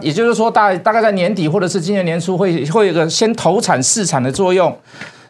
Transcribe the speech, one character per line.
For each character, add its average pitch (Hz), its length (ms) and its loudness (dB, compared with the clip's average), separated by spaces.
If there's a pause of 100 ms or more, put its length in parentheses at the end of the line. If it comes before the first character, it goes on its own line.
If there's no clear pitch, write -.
也 147 100 -2
就 220 140 0
是 233 80 2
说 220 160 0
大， 208 260 4
大 214 160 0
概 226 80 2
在 220 120 2
年 190 220 0
底 156 140 -2
或 170 100 0
者 180 80 0
是 180 140 -2
今 180 140 -2
年 190 100 0
年 165 160 -2
初 180 160 -4
会， 170 300 0
会 202 180 2
有 185 80 2
一 - 20 -2
个 160 140 0
先 226 240 0
投 180 260 0
产 180 240 0
试 220 220 0
产 147 180 -2
的 127 80 -2
作 185 220 0
用。 180 240 2 (540)